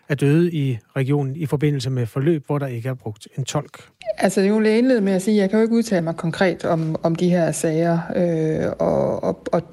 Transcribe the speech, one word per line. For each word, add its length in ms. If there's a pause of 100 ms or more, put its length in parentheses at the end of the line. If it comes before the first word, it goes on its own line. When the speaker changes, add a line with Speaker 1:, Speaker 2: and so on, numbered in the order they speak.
Speaker 1:
er 60
døde 380
i 260 (180)
regionen 400
i 100
forbindelse 440
med 160
forløb, 400
hvor 120
der 80
ikke 220
er 60
brugt 340 (100)
en 60
tolk. 400 (340)
Speaker 2:
Altså, 220
jeg 140
vil 120
indlede 340
med 120
at 100
sige, 140
at 40
jeg 100
kan 80
jo 40
ikke 120
udtale 300
mig 120
konkret 480
om, 380
om 120
de 160
her 220
sager, 460 (180)
øh, 600
og, 460
og, 280
og, 100 (100)